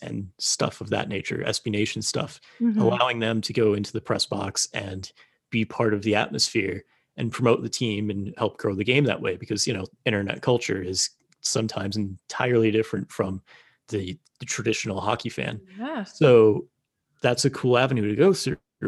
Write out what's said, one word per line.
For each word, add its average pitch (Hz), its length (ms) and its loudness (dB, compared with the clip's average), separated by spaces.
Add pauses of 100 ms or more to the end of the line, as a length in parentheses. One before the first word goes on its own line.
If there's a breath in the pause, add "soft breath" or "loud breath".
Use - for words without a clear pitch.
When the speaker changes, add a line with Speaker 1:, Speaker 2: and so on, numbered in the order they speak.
Speaker 1:
and 98 260 -10 (100)
stuff - 420 -4
of 101 100 -10
that 104 180 -2
nature, - 360 -6
S 107 140 -2
B - 120 -6
Nation 107 320 -2
stuff, - 380 -6 (200 soft breath)
Speaker 2:
Mm-hmm. 226 200 2
Speaker 1:
allowing 120 380 2
them 110 220 0
to - 120 -6
go 107 220 4
into 104 180 -4
the 110 80 -4
press - 260 -2
box 101 480 -4
and 95 360 -8 (400 soft breath)
be 113 140 2
part 107 300 0
of 101 80 -2
the 107 120 2
atmosphere 104 680 -2 (320)
and 117 160 -4
promote 123 300 4
the 113 60 -6
team 104 420 -2
and 98 260 -6
help - 220 -2
grow 101 160 -2
the 101 100 -2
game 135 200 4
that - 180 0
way. 92 140 -2
Because, 104 300 -4
you 127 60 -2
know, 95 140 -6 (180)
internet 101 380 -2
culture 117 380 0
is 92 300 -4 (300)
sometimes 107 560 -4
entirely 110 720 0
different 107 400 -2
from 95 320 -4 (460 soft breath)
the, 95 300 -4 (200)
the 127 60 -14
traditional 107 560 -4
hockey 107 300 -4
fan. - 280 -6 (200)
Speaker 2:
Yeah. 247 260 -8
Speaker 1:
So 117 640 6 (540)
that's 123 240 0
a 135 40 4
cool 123 280 2
avenue 123 280 2
to 104 80 0
go 175 200 6
through. - 240 -4 (300)